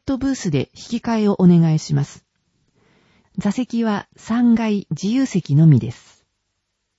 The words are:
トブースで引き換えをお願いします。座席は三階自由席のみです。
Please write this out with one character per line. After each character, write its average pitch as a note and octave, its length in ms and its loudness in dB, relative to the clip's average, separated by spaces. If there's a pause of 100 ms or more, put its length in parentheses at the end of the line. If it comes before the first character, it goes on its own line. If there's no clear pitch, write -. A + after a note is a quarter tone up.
ト C4+ 140 -6
ブ C4+ 100 -4
ー C4+ 60 -4
ス G3 160 -8
で C#3 240 -4
引 - 260 -10
き - 40 -16
換 A3+ 160 -4
え G#3+ 80 0
を G3+ 100 0
お F#3 80 4
願 E3 260 4
い D#3 60 0
し - 160 -8
ま C#3+ 100 -2
す。 - 200 -16 (1120)
座 G3+ 160 -4
席 A#3 320 -4
は G#3 320 -4
三 A#3 400 0
階 A3 340 -4
自 E3+ 180 -6
由 C4 160 0
席 E3+ 300 -2
の D#3+ 140 6
み C#3+ 100 6
で A#2 140 -6
す。 - 320 -20 (760)